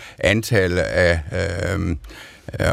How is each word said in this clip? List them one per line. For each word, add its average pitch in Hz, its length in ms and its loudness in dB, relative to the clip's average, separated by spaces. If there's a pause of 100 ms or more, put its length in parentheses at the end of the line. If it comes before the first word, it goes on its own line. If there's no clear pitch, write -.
(200)
antallet 98 600 2
af, 85 420 2 (120)
øh, 90 560 -2 (720)
øh, - 120 2